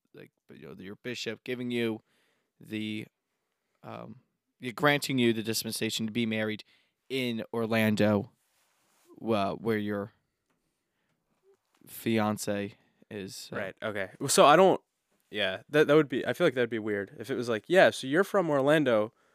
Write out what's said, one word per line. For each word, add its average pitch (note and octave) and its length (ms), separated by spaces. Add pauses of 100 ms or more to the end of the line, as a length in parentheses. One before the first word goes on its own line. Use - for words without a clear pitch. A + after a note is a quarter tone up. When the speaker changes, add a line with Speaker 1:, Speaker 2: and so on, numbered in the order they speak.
(140)
Speaker 1:
like, - 160 (240)
you - 140
know, C#2+ 100
your G2 180
bishop A#2 480
giving B2 260
you A#2 320 (580)
the, G#2+ 460 (760)
um, A2+ 340 (440)
y-, B2 100
granting C#3+ 480
you A#2+ 140
the A2 100
dispensation A2+ 640
to A2 60
be A#2 140
married A2 360 (460)
in B2 340 (100)
Orlando, G#2+ 760 (960)
uh, G2+ 260
where A2 260
your G#2 340 (1700)
fiance G#2 880 (360)
is, G#2+ 260
so. - 200
Speaker 2:
Right, G2 260
okay. G2+ 260 (100)
Well, C3+ 100
so - 160
I C#3+ 120
don't, F3+ 240 (500)
yeah, G2 280 (120)
that, D3 160
that C#3+ 80
would D#3 140
be, B2 180
I A#2+ 60
feel F3 140
like C3 80
that'd A#2+ 160
be A#2 80
weird. G#2 400
If A2 120
it C3+ 60
was A#2 120
like, A2 200
"Yeah, E3 220
so - 160
you're D#3 180
from F#3 260
Orlando, C3+ 640 (220)